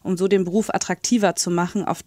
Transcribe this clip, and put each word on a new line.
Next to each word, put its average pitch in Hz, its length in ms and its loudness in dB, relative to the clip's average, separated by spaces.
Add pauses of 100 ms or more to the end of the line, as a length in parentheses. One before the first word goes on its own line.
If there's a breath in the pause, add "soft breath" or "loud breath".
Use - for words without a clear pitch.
um 180 160 -2
so 185 100 0
den 190 160 4
Beruf 180 300 -2
attraktiver 196 640 0
zu - 160 -2
machen. 175 340 -2
Auf - 220 -4